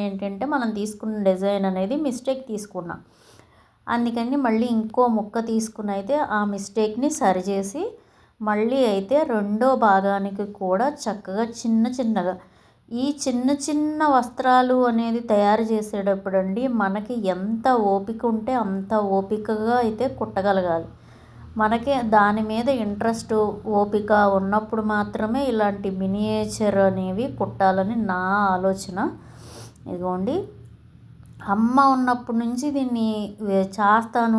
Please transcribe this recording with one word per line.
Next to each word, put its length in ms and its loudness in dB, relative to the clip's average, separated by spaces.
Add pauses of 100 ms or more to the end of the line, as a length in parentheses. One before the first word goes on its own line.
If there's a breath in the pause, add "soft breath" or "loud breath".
ఏంటంటే 460 -6
మనం 260 -2
తీసుకున్న 500 -6
డిజైన్ 440 0
అనేది 340 -2
మిస్టేక్ 460 -4
తీసుకున్నా. 500 -10 (920 soft breath)
అందుకని 500 -2
మళ్ళీ 300 2
ఇంకో 420 0
ముక్క 380 -2
తీసుకుని 460 -4
అయితే 220 -2 (140)
ఆ 160 0
మిస్టేక్ని 680 -2
సరిచేసి 720 0 (580 soft breath)
మళ్ళీ 440 0
అయితే 400 2
రెండో 520 0
భాగానికి 760 2
కూడా 340 0 (100)
చక్కగా 560 -4
చిన్న 340 0
చిన్నగా, 480 -2 (540 loud breath)
ఈ 160 -4 (140)
చిన్న 380 0
చిన్న 500 -2
వస్త్రాలు 720 4 (100)
అనేది 360 0
తయారు 440 4
చేసేటప్పుడు 680 0
అండి 280 0 (100)
మనకి 400 0 (140)
ఎంత 400 0 (180)
ఓపిక 400 0
ఉంటే 300 0
అంత 360 -2 (180)
ఓపికగా 680 0
అయితే 360 0
కుట్టగలగాలి. 760 0 (680 loud breath)
మనకి 380 2 (140)
దాని 340 4
మీద 260 -2 (100)
ఇంట్రెస్ట్, 560 -2 (400)
ఓపిక 380 0 (200)
ఉన్నప్పుడు 540 0
మాత్రమే 600 -2
ఇలాంటి 500 -2
మినియేచర్ 880 0
అనేవి 440 0 (100)
కుట్టాలని 680 0
నా 160 -2 (260)
ఆలోచన. 520 0 (840 loud breath)
ఇదిగోండి, 520 -4 (1080)
అమ్మ 360 2 (120)
ఉన్నప్పటి 460 0
నుంచి 320 -2
దీన్ని 380 0 (320)
వే-, 300 0
చేస్తాను, 680 2